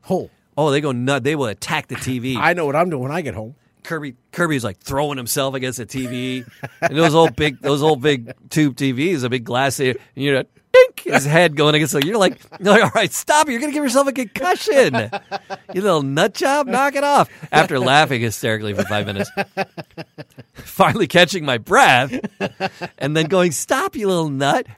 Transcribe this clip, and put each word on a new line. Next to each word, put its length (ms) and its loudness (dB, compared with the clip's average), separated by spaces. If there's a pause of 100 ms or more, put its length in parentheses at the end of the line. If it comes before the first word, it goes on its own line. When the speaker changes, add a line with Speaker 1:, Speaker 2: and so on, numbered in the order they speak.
Speaker 1:
Oh. 220 -4 (260)
Speaker 2:
Oh, 140 0
they 100 2
go 120 -4
nut. 320 -2
They 120 0
will 100 -2
attack 420 -6
the 80 -10
T 220 -6
V. 200 -6
Speaker 1:
I 160 2
know 100 -4
what 120 -2
I'm 120 2
doing 140 -4
when 100 -6
I 100 -4
get 120 -8
home. 220 -12 (280)
Speaker 2:
Kirby, 300 -10 (160)
Kirby's, 340 -2
like, 140 -8
throwing 400 -4
himself 360 -4
against 240 -6
the 80 -10
T 200 -8
V. 380 -6 (180)
<laughs> 180 -16
And 160 -2
those 180 4
old 220 4
big, 240 -2
those 220 0
old 180 2
big 320 -2 (160)
tube 280 0
T 160 -2
Vs, 300 -2
a 60 -2
big 160 -4
glass 340 -2
there, 180 0 (180)
and 100 -8
you're 120 0
like, 120 -4 (240)
dink, 280 6
his 260 0
head 300 4
going 180 4
against 180 0
the, 120 0
you're 120 -2
like, 220 2 (220)
"No, 200 4
all 140 4
right, 180 0
stop 360 2
it. 40 -4
You're 80 -4
gonna 140 -4
give 100 -2
yourself 240 2
a 40 -2
concussion. 1000 0 (640)
You 80 -4
little 200 2
nut 300 0
job, 340 -2
knock 280 0
it 100 -2
off." 240 2 (240)
After 260 2
laughing 440 2
hysterically 500 -2
for 120 -2
five 200 -4
minutes, 260 -6 (640)
<laughs> 600 -20
finally 520 0
catching 380 2
my 140 0
breath, 540 4 (880)
and 180 -2
then 100 2
going, 260 2
"Stop, 440 -4
you 120 -4
little 220 0
nut." 360 0 (120)